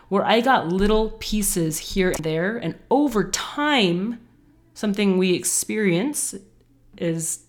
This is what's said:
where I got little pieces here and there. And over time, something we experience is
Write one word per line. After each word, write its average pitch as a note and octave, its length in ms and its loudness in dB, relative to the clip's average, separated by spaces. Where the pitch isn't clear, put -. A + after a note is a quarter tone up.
where F#3+ 160 2
I G#3+ 160 4
got A#3+ 280 2
little G#3 500 2
pieces F3+ 600 -2
here F#3 320 0
and D#3 140 -6
there. E3 320 -2
And F#3+ 220 -8
over A#3+ 400 2
time, A#3 880 0
something G3+ 440 2
we F#3 160 4
experience G#3+ 1000 -2
is E3 520 -4